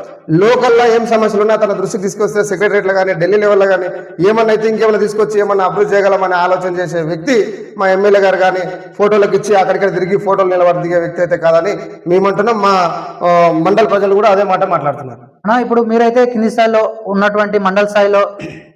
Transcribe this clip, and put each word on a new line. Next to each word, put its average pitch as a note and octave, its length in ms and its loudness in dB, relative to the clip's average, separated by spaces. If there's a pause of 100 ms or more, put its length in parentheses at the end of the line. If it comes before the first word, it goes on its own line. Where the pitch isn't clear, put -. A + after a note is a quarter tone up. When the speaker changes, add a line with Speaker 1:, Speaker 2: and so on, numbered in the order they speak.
(400)
Speaker 1:
లోకల్లో A#3+ 440 2 (100)
ఏం A#3 160 2
సమస్యలు G#3+ 340 0
ఉన్నా G#3+ 120 2
తన G#3 240 -2
దృష్టికి F#3+ 240 -4
తీసుకొస్తే G3+ 460 -2
సెక్రటరియట్లో G3 480 0
కానీ, F#3+ 220 0
ఢిల్లీ F#3+ 220 2
లెవెల్లో G3+ 300 2
కానీ F3+ 160 -2 (400)
ఏమన్నా A3 260 2
అయితే G#3+ 160 -2
ఇంకేమైనా G#3+ 340 0
తీసుకొచ్చి G#3+ 380 -2
ఏమన్నా G3 220 0
అభివృద్ధి F#3 300 0
చేయగలమని F#3+ 500 0
ఆలోచన F3+ 360 -2
చేసే E3+ 300 -4
వ్యక్తి F3 260 -2 (420)
మా F#3+ 180 0
ఎమ్మెల్యే G3+ 300 4
గారు. F#3 180 2
కానీ F#3 180 0 (360)
ఫోటోలకు G3+ 420 2
ఇచ్చి G#3+ 220 -2
అక్కడిక్కడ F#3 360 0
తిరిగి F#3 180 -2 (100)
ఫోటోలు F#3+ 280 2
నిలబడి F3 340 2
దిగే F3 160 0
వ్యక్తి E3+ 200 -4
అయితే E3+ 200 -2
కాదని E3+ 280 2 (380)
మేమంటున్నాం. G3 560 2
మా, G3 80 2 (540)
ఆ, F3 240 4 (160)
మండల G#3 260 2
ప్రజలు G3 200 0
కూడా G#3 200 2
అదే G3+ 180 0
మాట F#3 120 0 (100)
మాట్లాడుతున్నారు. B2+ 480 -6 (220)
Speaker 2:
అన్నా, A3 200 0
ఇప్పుడు A#3 180 0 (100)
మీరైతే A#3 400 2
కింది G#3+ 180 -2
స్థాయిలో A3 340 2 (300)
ఉన్నటువంటి G3+ 440 0 (100)
మండల G3+ 260 2
స్థాయిలో G3+ 300 4 (500)